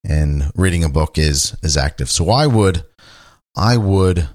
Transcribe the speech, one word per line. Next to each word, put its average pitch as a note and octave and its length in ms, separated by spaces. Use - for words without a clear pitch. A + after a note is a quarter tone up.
and D2 500
reading F2 300
a D#2 40
book D2+ 300
is, D2 460
is D2 120
active. C2+ 360
So F2 180
I C#3+ 160
would, G2+ 380
I A#2+ 200
would F#2+ 580